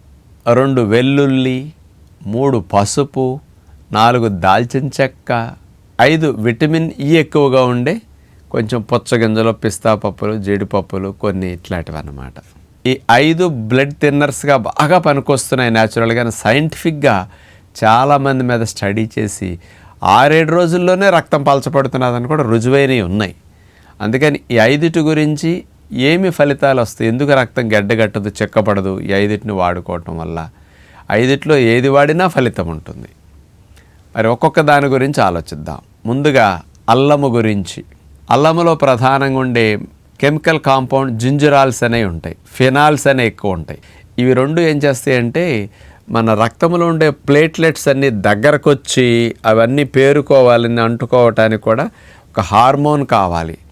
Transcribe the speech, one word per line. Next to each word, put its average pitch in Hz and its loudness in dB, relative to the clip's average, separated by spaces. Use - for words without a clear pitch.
రెండు 131 2
వెల్లుల్లి, 131 0
మూడు 117 -2
పసుపు, 131 -2
నాలుగు 117 2
దాల్చిన 107 -2
చెక్క, 123 -6
ఐదు 156 4
విటమిన్ 151 -2
ఈ 147 2
ఎక్కువగా 143 2
ఉండే 123 -2
కొంచెం 117 -4
పుచ్చగింజలు, 113 0
పిస్తా 110 -2
పప్పులు, 104 -6
జీడిపప్పులు 98 -4
కొన్ని 95 -6
ఇట్లాంటివి 85 -10
అన్నమాట. 69 -14
ఈ 131 -2
ఐదు 160 4
బ్లడ్ 131 -2
థిన్నర్స్‌గా 143 0
బాగా 147 0
పనికొస్తున్నాయి 135 -2
న్యాచురల్గా. 113 0
సైంటిఫిక్‌గా 143 -2
చాలామంది 135 2
మీద 120 0
స్టడీ 107 -4
చేసి 95 -6
ఆరేడు 151 4
రోజుల్లోనే 180 2
రక్తం 156 0
పలచబడుతున్నదని 131 0
కూడా 151 -2
రుజువైనవి 127 2
ఉన్నాయి. 95 -2
అందుకని 131 0
ఈ 120 2
ఐదిటి 147 2
గురించి 151 -2
ఏమి 170 0
ఫలితాలు 139 0
వస్తాయి, 113 -4
ఎందుకు 139 -2
రక్తం 123 0
గడ్డగట్టదు, 104 0
చెక్కబడదు 98 -2
ఈ 98 -6
ఐదిటిని 104 -2
వాడుకోవటం 87 -6
వల్ల? 82 -10
ఐదిట్లో 139 2
ఏది 123 2
వాడినా 151 2
ఫలితం 113 -2
ఉంటుంది. 78 -14
మరి 110 0
ఒక్కొక్క 151 0
దాని 143 4
గురించి 135 0
ఆలోచిద్దాం. 80 -4
ముందుగా 120 2
అల్లము 139 2
గురించి. 110 -2
అల్లములో 160 2
ప్రధానంగా 135 0
ఉండే 117 0
కెమికల్ 151 0
కాంపౌండ్ 135 0
జింజరాల్స్ 139 2
అనేవి 117 0
ఉంటాయి, 82 -8
ఫినాల్స్ 143 2
అనేవి 127 2
ఎక్కువ 101 -4
ఉంటాయి. 80 -10
ఇవి 123 2
రెండు 139 0
ఏం 156 0
చేస్తాయంటే 131 -2
మన 113 0
రక్తంలో 170 0
ఉండే 160 2
ప్లేట్లెట్స్ 156 0
అన్నీ 135 2
దగ్గరకొచ్చి 117 0
అవన్నీ 117 2
పేరుకోవాలని, 127 2
అంటుకోవటానికి 113 0
కూడా 120 0
ఒక - -4
హార్మోన్ 139 2
కావాలి, 87 -2